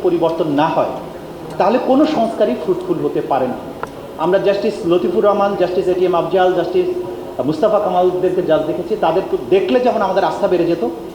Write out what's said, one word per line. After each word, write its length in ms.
পরিবর্তন 460
না 180
হয়, 200
তাহলে 280
কোনো 200
সংস্কারই 560
ফ্রুটফুল 420
হতে 160
পারে 260
না। 80
আমরা 200
জাস্টিস 360
লতিফুর 380
রহমান, 340
জাস্টিস 300
এটিএম 260
আফজাল, 380
জাস্টিস 340
মুস্তাফা 380
কামালদেরকে 640
জাজ 240
দেখেছি, 340
তাদের 300
তো 60
দেখলে 300
যেমন 220
আমাদের 220
আস্থা 240
বেড়ে 160
যেত, 240